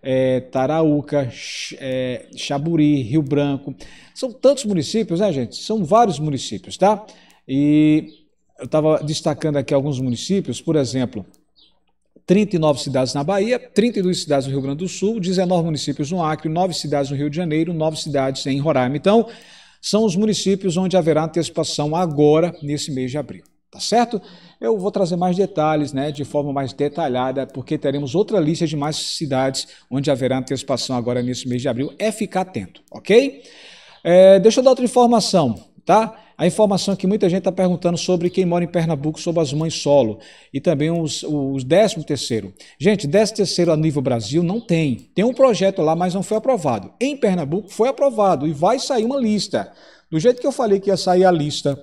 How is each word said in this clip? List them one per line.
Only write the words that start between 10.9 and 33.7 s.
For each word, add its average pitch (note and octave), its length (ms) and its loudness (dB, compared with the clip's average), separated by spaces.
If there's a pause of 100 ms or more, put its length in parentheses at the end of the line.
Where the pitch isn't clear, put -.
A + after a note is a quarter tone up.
trinta G3+ 300 2
e E3 40 0
nove D3+ 200 2
cidades B2+ 360 -2
na C#3+ 80 -2
Bahia, G3+ 340 -2
trinta G#3+ 420 0
e - 20 -2
duas F3+ 180 -2
cidades C#3 280 -2
no C3+ 60 -6
Rio C#3 80 -4
Grande C#3 160 -6
do F#3 100 -6
Sul, G#3+ 320 -4
dezenove F3+ 460 0
municípios D3 460 -4
no F3+ 120 -2
Acre, D#3 240 -4
nove E3+ 260 -2
cidades C#3+ 360 -4
no C#3+ 80 -6
Rio D3 120 -4
de C#3+ 60 -8
Janeiro, E3 380 -2
nove D#3 260 -2
cidades C3+ 460 -2
em C#3 140 -2
Roraima. C#3 360 0
Então, G#3+ 320 2 (540)
são G#3+ 240 0
os E3+ 100 0
municípios G3 600 0
onde F#3 180 0
haverá D#3+ 300 2
antecipação D3+ 720 -4
agora, D#3+ 640 4
nesse D3 300 -6
mês B2+ 180 -4
de C#3 80 -6
abril, G2 260 -10 (280)
tá - 80 -20
certo? A3+ 420 0 (380)
Eu A3+ 180 0
vou G3 140 -2
trazer F3+ 240 0
mais F3 200 0
detalhes, D#3 580 0
né, C#3+ 180 -4
de C#3+ 120 -8
forma C#3+ 300 -4
mais C3+ 200 -4
detalhada, C3+ 760 -2
porque C3+ 280 -6
teremos C#3 380 -4
outra G#3 260 2
lista D#3+ 280 0
de D3+ 80 -4
mais D3+ 220 -4
cidades C#3 680 -4 (220)
onde C#3 220 -2
haverá C3 260 0
antecipação C3 580 -4
agora A#2+ 280 -2
nesse B2 260 -6
mês A#2+ 120 -2
de C#3+ 60 -4
abril. C3 300 -4
É G#3+ 140 -2
ficar F#3+ 300 -4
atento, A#2+ 500 -10
ok? B3 500 2 (600)